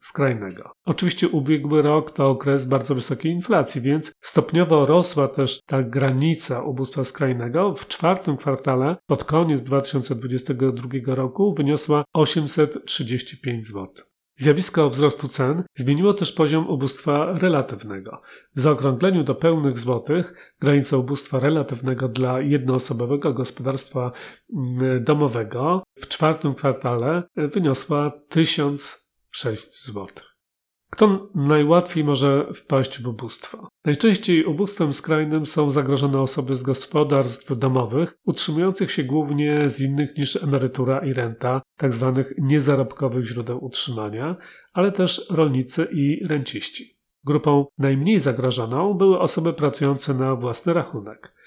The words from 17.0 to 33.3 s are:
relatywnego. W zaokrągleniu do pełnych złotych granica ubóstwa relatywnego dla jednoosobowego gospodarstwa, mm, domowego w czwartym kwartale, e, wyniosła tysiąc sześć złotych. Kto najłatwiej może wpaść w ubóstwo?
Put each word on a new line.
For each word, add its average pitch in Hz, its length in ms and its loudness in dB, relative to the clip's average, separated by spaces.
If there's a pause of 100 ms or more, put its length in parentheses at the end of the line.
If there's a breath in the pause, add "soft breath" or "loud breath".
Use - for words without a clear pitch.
relatywnego. 113 880 -2 (320 loud breath)
W 135 60 -4
zaokrągleniu 139 640 2
do 131 100 0
pełnych 151 440 2
złotych 127 840 -4
granica 143 360 2
ubóstwa 131 440 -2
relatywnego 131 680 -2
dla 127 320 -2
jednoosobowego 131 920 0
gospodarstwa, 123 800 -6 (400 loud breath)
mm, 127 520 0
domowego 143 800 0 (160)
w - 100 -14
czwartym 156 460 0
kwartale, 135 680 -2 (140)
e, 151 120 -2
wyniosła 147 640 0 (160)
tysiąc 143 840 -2 (200)
sześć - 540 -8
złotych. 101 500 -14 (600)
Kto 196 400 4
najłatwiej 151 720 4
może 139 500 2
wpaść 135 480 -2
w 120 60 -8
ubóstwo? - 600 -12 (160)